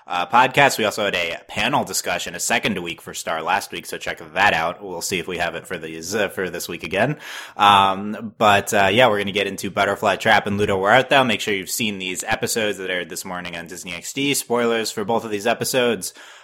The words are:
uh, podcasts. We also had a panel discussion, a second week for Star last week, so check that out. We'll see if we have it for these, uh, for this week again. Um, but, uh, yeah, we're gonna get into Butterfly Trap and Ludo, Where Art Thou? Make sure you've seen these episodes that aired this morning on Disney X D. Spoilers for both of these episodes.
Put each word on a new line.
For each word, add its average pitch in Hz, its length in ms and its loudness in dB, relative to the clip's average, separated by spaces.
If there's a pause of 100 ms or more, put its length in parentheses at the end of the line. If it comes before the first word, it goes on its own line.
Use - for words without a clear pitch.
uh, 87 180 -2
podcasts. 131 500 4
We 110 80 0
also 104 200 0
had 95 100 0
a 85 220 -2 (100)
panel 113 380 -2
discussion, 87 500 -6
a 87 60 -10
second 117 420 0
week 85 180 -8
for 85 140 -16
Star 80 260 -4
last 90 300 -2
week, 87 160 -10
so 90 100 -8
check 82 220 -8 (160)
that 101 200 4
out. 82 280 -2
We'll 90 180 -10
see 90 200 -2
if 82 80 -8
we 87 100 -6
have 85 160 -4
it 82 140 -10
for 90 100 -8
these, 80 380 -8
uh, 98 140 0
for 92 200 -4
this 85 180 -8
week 85 140 -8
again. 98 340 0 (400)
Um, 101 840 4
but, 101 360 4
uh, 98 160 6
yeah, 123 160 6
we're 104 140 4
gonna 101 100 -2
get 98 160 0
into 98 240 -6
Butterfly 101 460 2
Trap 104 320 4
and 101 100 -2
Ludo, 101 180 2
Where 95 140 2
Art 131 200 6
Thou? 139 120 6
Make 110 180 0
sure 107 140 -2
you've 95 160 -4
seen 107 300 -4
these 92 240 -6
episodes 107 540 -2
that 92 120 -6
aired 90 180 -4
this 87 160 -10
morning 90 300 -8
on 85 140 -12
Disney 90 260 -12
X - 180 -12
D. 139 220 -2
Spoilers 117 560 0
for 107 140 -6
both 110 200 0
of 110 60 -8
these 104 160 -4
episodes. 117 640 0 (320)